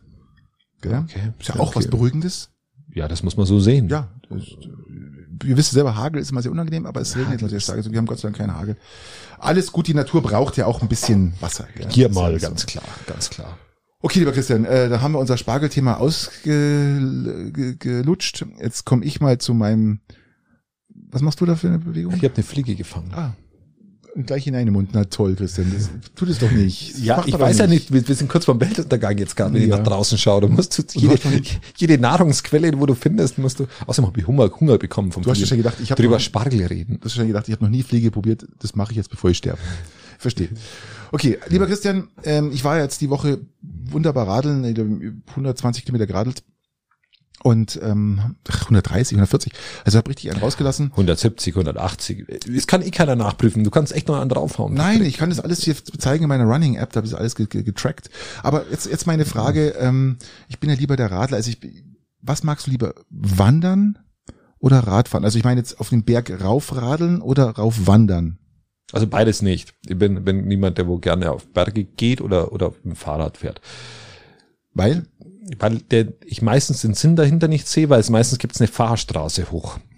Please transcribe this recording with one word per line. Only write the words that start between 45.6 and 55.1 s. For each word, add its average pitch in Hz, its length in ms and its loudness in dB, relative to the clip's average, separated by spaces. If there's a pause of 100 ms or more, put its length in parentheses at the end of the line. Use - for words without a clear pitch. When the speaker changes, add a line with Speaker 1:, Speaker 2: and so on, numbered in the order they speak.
Speaker 1:
Kilometer 117 240 -2
geradelt. 104 340 -4 (1000)
Und, 113 400 2
ähm, 104 540 0 (140)
ach, - 180 -4
hundertdreißig, 101 480 2
hundertvierzig. - 380 2 (320)
Also 101 100 4
hab 113 140 4
richtig - 200 -8
einen 98 120 -4
rausgelassen. 139 520 -2
Speaker 2:
Hundertsiebzig, 98 640 0
hundertachtzig. - 680 -4 (200)
Das 123 200 -4
kann 185 160 2
eh 185 80 -6
keiner 147 260 2
nachprüfen. 107 480 2
Du 101 60 2
kannst 147 240 0
echt 151 140 -4
noch 143 120 0
einen 135 80 -2
draufhauen, 131 460 -2
Speaker 1:
Nein, 180 240 2
Speaker 2:
Patrick. 196 100 2
Speaker 1:
ich 131 80 -4